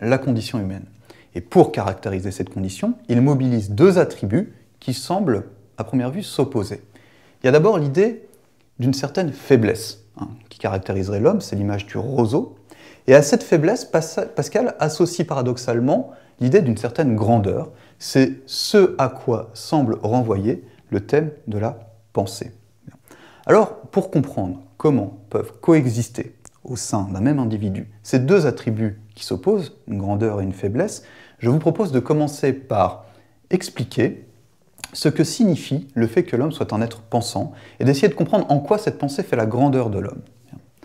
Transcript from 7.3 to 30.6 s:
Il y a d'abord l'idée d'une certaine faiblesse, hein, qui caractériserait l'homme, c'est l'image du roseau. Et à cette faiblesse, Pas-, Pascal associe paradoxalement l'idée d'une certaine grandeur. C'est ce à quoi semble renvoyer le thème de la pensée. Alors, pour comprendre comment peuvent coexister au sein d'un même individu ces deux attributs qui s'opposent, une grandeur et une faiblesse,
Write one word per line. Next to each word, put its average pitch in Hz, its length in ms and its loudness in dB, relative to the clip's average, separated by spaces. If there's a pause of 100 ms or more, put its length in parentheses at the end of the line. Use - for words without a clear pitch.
Il - 40 0
y - 20 4
a 127 40 4
d'abord 175 260 6
l'idée 170 500 0 (500)
d'une 131 160 2
certaine 147 380 -4
faiblesse, - 720 0 (160)
hein, - 80 -12 (220)
qui - 100 -20
caractériserait 98 580 -4
l'homme, 175 220 2
c'est - 160 -8
l'image 101 300 -4
du - 120 -10
roseau. 131 600 -2 (500)
Et 127 80 10
à 185 60 8
cette 165 200 2
faiblesse, 175 420 2
Pas-, 175 400 -2 (120)
Pascal 214 420 -2
associe 160 480 0
paradoxalement 127 840 -2 (260)
l'idée 131 240 4
d'une 120 140 0
certaine 120 400 0
grandeur. 107 560 0 (260)
C'est 135 480 2
ce - 520 2
à 135 100 2
quoi - 460 -6
semble 123 480 -2
renvoyer 110 640 0 (260)
le 101 160 -2
thème 151 240 2 (160)
de 104 120 -6
la 110 200 -4 (340)
pensée. - 400 -6 (960)
Alors, 202 300 4
pour - 340 -4
comprendre 101 500 -2 (160)
comment 120 440 0 (100)
peuvent - 300 -4
coexister 127 720 2 (300)
au 127 100 -10
sein 101 380 -4
d'un 95 80 -4
même 139 180 2
individu 107 540 -4 (100)
ces - 160 0
deux 151 300 4
attributs 110 520 -4 (140)
qui - 100 -18
s'opposent, - 520 -2 (100)
une 104 120 -6
grandeur 101 420 -2
et 95 40 -4
une 95 80 -4
faiblesse, 110 520 -4 (340)